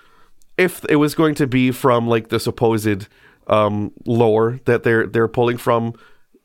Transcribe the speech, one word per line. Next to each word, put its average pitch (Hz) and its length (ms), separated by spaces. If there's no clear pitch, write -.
If 180 320
it 151 80
was 147 200
going 156 200
to 147 120
be 127 240
from, 120 340
like, 117 220
the 117 100
supposed, 110 680
um, 104 440
lore 117 580
that 117 200
they're, 113 220
they're 113 220
pulling 120 300
from, 117 360